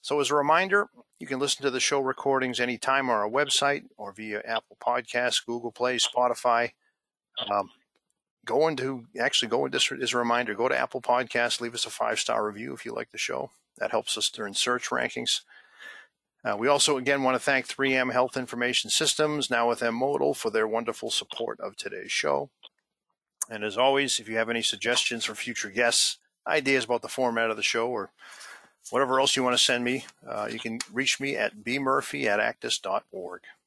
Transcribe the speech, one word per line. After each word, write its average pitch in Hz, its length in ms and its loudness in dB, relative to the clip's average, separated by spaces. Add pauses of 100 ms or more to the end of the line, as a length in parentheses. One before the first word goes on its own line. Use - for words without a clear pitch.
So 147 180 0
as 131 100 2
a 147 60 2
reminder, 180 540 4 (300)
you - 60 -12
can 135 140 -4
listen 139 240 -2
to 139 80 0
the 131 80 -4
show 143 220 2
recordings 131 580 0
anytime 127 500 0
on 117 60 4
our 104 140 2
website 143 560 2 (100)
or 101 160 -12
via 107 340 -8
Apple 113 340 -6
Podcasts, 123 640 0
Google 117 280 -6
Play, 123 260 0
Spotify. 120 760 2 (760)
Um, 101 220 -2 (720)
go 151 220 2
into, 131 400 -4 (100)
actually 123 300 2
go 127 180 2
into, 135 140 0 (220)
as 123 120 -2
a 123 40 2
reminder, 120 360 2
go 113 140 0
to 131 100 2
Apple 127 240 -2
Podcasts, 120 600 0
leave 117 120 -4
us 117 120 -2
a 117 40 -10
five-star 110 560 -2
review 110 280 -8
if 117 120 -12
you 117 80 -8
like 117 180 -8
the 107 60 -14
show. 131 320 -4 (280)
That - 140 -2
helps - 260 -2
us 104 120 0
during 104 240 -8
search 123 360 0
rankings. 123 520 -2 (1000)
Uh, 104 140 -2
we 113 100 0
also, 143 300 4
again, 139 260 2
wanna 127 160 4
thank 135 260 2
three 135 300 0
M 127 140 2
Health 127 260 2
Information 123 540 -2
Systems, 151 600 2
now 120 200 4
with 117 120 0
M-Modal, 139 520 0
for - 160 -4
their 110 180 2
wonderful 113 420 -4
support - 520 -6
of 98 160 -8
today's - 340 -10
show. 71 380 0 (1000)
And 107 140 -8
as 104 140 -4
always, 135 420 4
if 107 80 -10
you 110 80 -6
have 113 140 2
any 117 120 0
suggestions 120 640 0
for 110 100 -2
future 110 360 -6
guests, 117 480 2 (280)
ideas 135 380 2
about 117 200 0
the 113 40 -12
format 117 420 0
of 110 60 0
the 104 80 -4
show, 117 240 0
or 107 240 -4 (800)
whatever 131 320 2
else 139 160 4
you 131 60 2
wanna 123 140 2
send 123 280 2
me, 127 180 -2 (240)
uh, 110 240 -4
you 113 80 -8
can 113 200 -8 (120)
reach 131 300 0
me 139 160 -2
at 104 260 -2
B 123 160 -2
Murphy 135 480 0
at 104 140 4
actus 117 360 -2
dot 98 360 -4
org. 90 300 -10 (240)